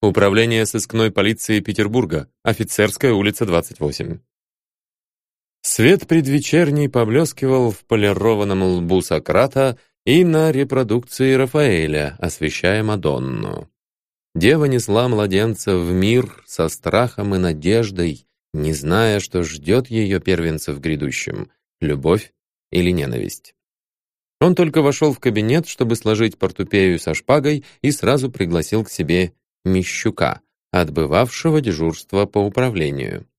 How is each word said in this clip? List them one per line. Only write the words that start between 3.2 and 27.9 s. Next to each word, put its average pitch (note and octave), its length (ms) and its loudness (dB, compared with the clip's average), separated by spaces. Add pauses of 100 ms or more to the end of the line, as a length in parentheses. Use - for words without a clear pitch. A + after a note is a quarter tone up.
двадцать E2+ 340 -2
восемь. - 420 -6 (1400)
Свет D#3 460 2
предвечерний D3 800 2
поблескивал B2+ 840 0
в - 120 -12
полированном G2+ 800 2
лбу F2+ 400 2
Сократа B2+ 760 0 (280)
и D#3+ 180 6
на D#3+ 260 2
репродукции C3 840 0
Рафаэля, E2+ 840 0
освещая F2 640 -2
Мадонну. C2 840 -4 (680)
Дева C3 300 4
несла B2 440 0
младенца G#2 680 0
в F2 160 0
мир G#2+ 540 0
со E2 240 -4
страхом G2+ 640 -2
и F#2+ 40 0
надеждой, F2 880 -2 (280)
не D2+ 180 -2
зная, G2 480 0
что F#2 220 -4
ждёт D#2+ 460 -2
её G2+ 320 -2
первенца E2 520 -2
в C#2+ 80 -8
грядущем, C#2+ 720 -6 (320)
любовь D2+ 500 0 (380)
или F2+ 220 0
ненависть. A#1+ 640 -6 (840)
Он F3 140 4
только D#3+ 280 2
вошёл C#3+ 300 2
в - 60 -6
кабинет, A#2+ 480 0
чтобы A#2 300 -2
сложить A2 420 0
портупею F#2 640 0
со E2 120 -6
шпагой, C#3+ 520 0 (180)
и C#3 80 2